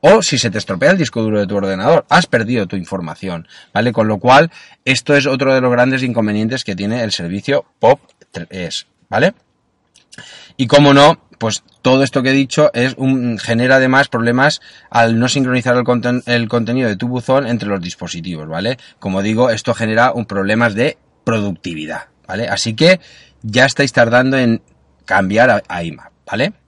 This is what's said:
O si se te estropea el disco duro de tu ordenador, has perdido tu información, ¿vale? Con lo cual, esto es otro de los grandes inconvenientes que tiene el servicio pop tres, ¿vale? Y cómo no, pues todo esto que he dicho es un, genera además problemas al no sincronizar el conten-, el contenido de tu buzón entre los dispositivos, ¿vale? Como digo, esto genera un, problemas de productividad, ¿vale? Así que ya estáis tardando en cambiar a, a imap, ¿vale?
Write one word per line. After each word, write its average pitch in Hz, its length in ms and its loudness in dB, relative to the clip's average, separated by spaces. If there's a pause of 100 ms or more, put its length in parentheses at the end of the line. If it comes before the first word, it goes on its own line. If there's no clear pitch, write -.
O 202 180 6
si 160 160 -2
se 117 140 -2
te 101 80 -6
estropea 98 320 0
el 190 80 2
disco 123 240 -4
duro 107 180 0
de 101 60 -2
tu 101 100 -4
ordenador, 101 540 0
has 170 160 2
perdido 113 400 -2
tu 101 100 -8
información, 87 720 -10 (240)
¿vale? 117 220 0
Con 107 140 0
lo 107 100 -2
cual, 104 320 4 (340)
esto 131 320 0
es 135 100 2
otro 135 280 0
de 127 80 2
los 123 100 2
grandes 127 300 2
inconvenientes 110 600 -2
que 95 120 -6
tiene 107 260 -4
el 107 100 -4
servicio 95 520 -4 (140)
pop 127 200 4 (320)
tres, 85 580 -12 (200)
¿vale? 131 240 0 (1300)
Y 131 80 0
cómo 143 260 6
no, 143 260 6 (200)
pues - 240 -6 (180)
todo 131 220 2
esto 135 200 -2
que 131 100 0
he - 20 2
dicho 139 400 2
es 127 240 0
un, 127 400 -2
genera 123 380 2
además 131 320 2
problemas 123 520 0 (300)
al 113 280 2
no 123 80 2
sincronizar 127 480 0
el 123 100 0
conten-, 123 420 -2
el 120 220 -2
contenido 120 380 -2
de 107 100 -2
tu 120 120 -6
buzón 131 380 -2
entre 107 240 -4
los 98 100 -4
dispositivos, 85 680 -10
¿vale? 92 300 -6 (220)
Como 98 240 -4
digo, 110 260 0
esto - 240 -2
genera 113 400 0
un, 113 140 -6
problemas 104 480 -2
de 123 240 -2 (260)
productividad, 87 840 -6 (180)
¿vale? 101 220 -6
Así 101 260 -4
que 175 260 4 (400)
ya 117 240 0
estáis 139 300 0
tardando 127 420 2
en 117 240 0 (460)
cambiar 101 420 2
a, 87 180 2
a 87 160 -8
imap, 80 300 -12 (140)
¿vale? 135 260 -4 (160)